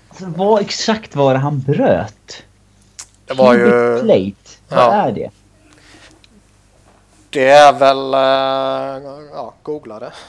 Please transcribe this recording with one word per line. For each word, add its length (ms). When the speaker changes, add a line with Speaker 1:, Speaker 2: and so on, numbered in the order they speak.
Speaker 1:
Alltså, 180
vad 340
exakt 560
var 160
det 80
han 200
bröt? 800
Speaker 2:
Det 80
var 200
ju 160
Speaker 1:
Pubic 340
plate. 540
Vad 160
Speaker 2:
Ja. 80
Speaker 1:
är 200
det? 180
Speaker 2:
Det 180
är 240
väl, 420
eh, 960
ja, 300
googla 360
det. 140